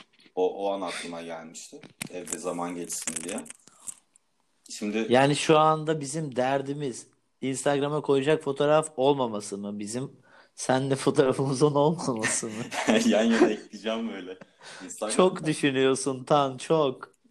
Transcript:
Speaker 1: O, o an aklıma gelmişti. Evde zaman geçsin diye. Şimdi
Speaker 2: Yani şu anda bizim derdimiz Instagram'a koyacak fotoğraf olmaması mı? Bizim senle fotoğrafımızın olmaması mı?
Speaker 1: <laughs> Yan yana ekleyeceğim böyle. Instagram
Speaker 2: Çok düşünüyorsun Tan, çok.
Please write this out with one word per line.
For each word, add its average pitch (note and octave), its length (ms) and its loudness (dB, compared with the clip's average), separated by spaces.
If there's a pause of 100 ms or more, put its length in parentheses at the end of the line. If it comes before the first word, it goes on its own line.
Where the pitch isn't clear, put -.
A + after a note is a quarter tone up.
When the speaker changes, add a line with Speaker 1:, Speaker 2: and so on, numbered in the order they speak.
(340)
Speaker 1:
O, F#2 200 0 (120)
o G2 60 0
an G2 80 -4
aklıma E2+ 420 -8
gelmişti. E2 580 -14 (300)
Evde F2+ 280 -8
zaman F2 360 -6
geçsin - 500 -8
diye. G2 160 -6 (1300)
Şimdi G#2+ 380 -4
Speaker 2:
Yani C#3 280 4
şu D#3 220 4
anda D#3 420 2
bizim C#3+ 360 -6
derdimiz C3+ 720 -2 (340)
Instagram'a C#3+ 600 0
koyacak C#3+ 400 2
fotoğraf D3+ 540 2
olmaması B2 600 0
mı? G2+ 200 -8
Bizim A#2 340 -8 (420)
senle C3+ 420 0
fotoğrafımızın C#3 800 2
olmaması C3+ 720 0
mı? A2 60 -8 (360)
Speaker 1:
<laughs> A2+ 180 4
Yan G#2+ 160 4
yana A2+ 260 4
ekleyeceğim A2 640 -6
böyle. F#2 260 -12 (460)
Instagram G#2+ 320 -6
Speaker 2:
Çok F#3 300 2
düşünüyorsun C3+ 800 0
Tan, C#3 320 2
çok. C#3+ 580 0 (160)